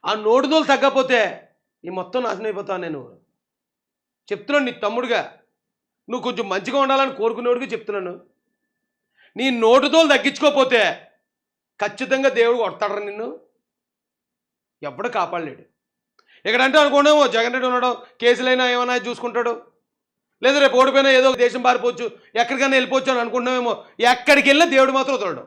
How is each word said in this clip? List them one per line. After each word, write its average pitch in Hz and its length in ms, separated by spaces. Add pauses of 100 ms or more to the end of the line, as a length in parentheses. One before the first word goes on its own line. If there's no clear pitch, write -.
ఆ - 80 (140)
నోటు 254 260
దోలు 311 200
తగ్గకపోతే 262 480 (640)
ఈ 175 140
మొత్తం 185 280
నాశనం 220 240
అయిపోతావు 190 340
నేను. 151 180 (1300)
చెప్తున్నాను 262 380
నీ 233 60 (100)
తమ్ముడుగా, 226 380 (880)
నువ్వు 240 200
కొంచెం 220 260
మంచిగా 254 300
ఉండాలని 269 360
కోరుకునేవాడికి 240 540
చెప్తున్నాను. 202 400 (1200)
నీ 233 100 (180)
నోటు 254 300
దోలు 320 200
తగ్గించుకోకపోతే 262 680 (960)
ఖచ్చితంగా 262 580
దేవుడు 233 260
కొడతాడరా 202 460
నిన్ను, 214 200 (1500)
ఎప్పుడు 147 360
కాపాడలేడు. 170 460 (840)
ఇక్కడంటే 254 360
అనుకున్నాము 285 420 (120)
జగన్ 233 200
రెడ్డి 254 140
ఉన్నాడు, 247 220 (300)
కేసులైనా 254 520
ఏమైనా 247 220 (120)
చూసుకుంటాడు, 240 460 (880)
లేదా 269 220
రేపు 247 160
ఓడిపోయినా 269 380
ఏదో 262 140
ఒక 247 120
దేశం 247 220
పారిపోవచ్చు, 247 400 (360)
ఎక్కడికైనా 269 360
వెళ్ళిపోవచ్చు 262 340
అని 240 120
అనుకుంటున్నామేమో. 240 500 (380)
ఎక్కడికి 277 380
వెళ్ళినా 311 240
దేవుడు 262 240
మాత్రం 262 200
వదలడు. 175 300